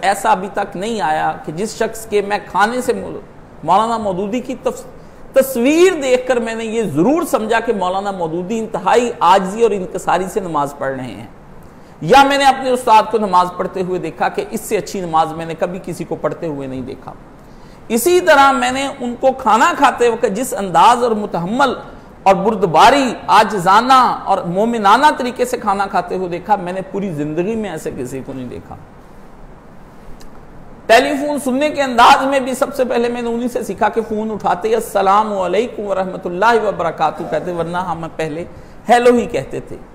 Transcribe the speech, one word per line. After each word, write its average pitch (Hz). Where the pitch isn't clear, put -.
ऐसा 202
अभी 185
तक 202
नहीं 208
आया 156
कि 165
जिस 202
शख्स 220
के 208
मैं 202
खाने 226
से 240
मौ-, 175
मौलाना 220
मौदूदी 202
की 254
तफ-, -
तस्वीर 277
देखकर 254
मैंने 226
ये 226
ज़रूर 208
समझा 226
कि 226
मौलाना 196
मौदूदी 180
इंतहाई 220
आजिज़ी 196
और 214
इनकसारी 180
से 196
नमाज 147
पढ़ 135
रहे 131
हैं। 107
या 254
मैंने 277
अपने 262
उस्ताद 220
को 233
नमाज 180
पढ़ते 185
हुए 180
देखा 160
कि 190
इससे -
अच्छी 190
नमाज 160
मैंने 165
कभी 180
किसी 170
को 160
पढ़ते -
हुए 139
नहीं 131
देखा। -
इसी 349
तरह 277
मैंने 254
उनको 240
खाना 247
खाते 240
वक्त 226
जिस 233
अंदाज 202
और 233
मुतहम्मल 208
और 190
बुर्दबारी, 196
आजिजाना 208
और 190
मोमिनाना 226
तरीके 247
से 247
खाना 202
खाते 185
हुए 185
देखा, 175
मैंने 185
पूरी 190
जिंदगी 156
में 214
ऐसे 156
किसी 131
को 131
नहीं 127
देखा। -
टेलीफोन 277
सुनने 269
के 285
अंदाज 269
में 269
भी 254
सबसे 262
पहले 240
मैंने 240
उन्हीं 233
से 233
सीखा 208
कि 220
फोन 214
उठाते 185
ही 220
"अस्सलाम 208
वालेकुम 202
व 196
रहमतुल्लाहि 185
व 208
बरकातहू" 165
कहते, 156
वरना 170
हम 165
पहले 160
"हेलो" 240
ही 226
कहते 135
थे। -